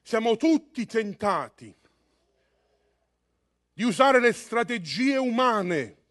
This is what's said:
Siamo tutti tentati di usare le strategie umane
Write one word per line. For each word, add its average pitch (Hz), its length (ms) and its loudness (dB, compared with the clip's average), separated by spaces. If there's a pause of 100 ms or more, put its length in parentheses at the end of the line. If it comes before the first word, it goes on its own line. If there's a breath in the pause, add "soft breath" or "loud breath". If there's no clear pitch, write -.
Siamo 226 340 -2
tutti 285 500 0
tentati 175 880 -6 (2000)
di 185 100 -6
usare 254 360 4
le 240 140 4
strategie 233 840 -4
umane 220 920 -2